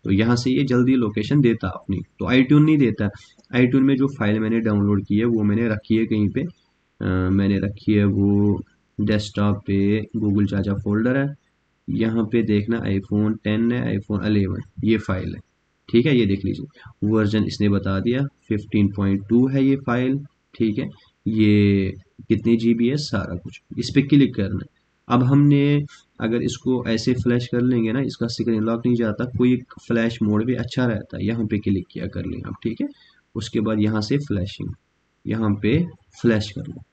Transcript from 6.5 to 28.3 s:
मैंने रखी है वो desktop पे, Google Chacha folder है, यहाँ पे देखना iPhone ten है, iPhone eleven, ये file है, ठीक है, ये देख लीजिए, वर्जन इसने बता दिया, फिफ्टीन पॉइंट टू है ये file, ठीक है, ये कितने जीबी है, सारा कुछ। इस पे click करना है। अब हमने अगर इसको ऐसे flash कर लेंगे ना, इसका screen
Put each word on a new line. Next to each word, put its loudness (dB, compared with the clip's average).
मैंने 2
रखी -4
है 4
वो 2
desktop -2
पे, 0
Google 0
Chacha -2
folder -2
है, 0
यहाँ 0
पे 2
देखना 0
iPhone 0
ten 0
है, -2
iPhone -4
eleven, 0
ये 2
file -6
है, -16
ठीक 4
है, 4
ये 4
देख -2
लीजिए, -6
वर्जन 2
इसने 0
बता 0
दिया, 0
फिफ्टीन 0
पॉइंट -2
टू 4
है 0
ये 4
file, -2
ठीक 0
है, -6
ये 2
कितने 2
जीबी 0
है, 0
सारा -4
कुछ। -14
इस -6
पे 6
click 4
करना -4
है। -18
अब 2
हमने 4
अगर -2
इसको -4
ऐसे -2
flash 0
कर -2
लेंगे 0
ना, -2
इसका -4
screen -2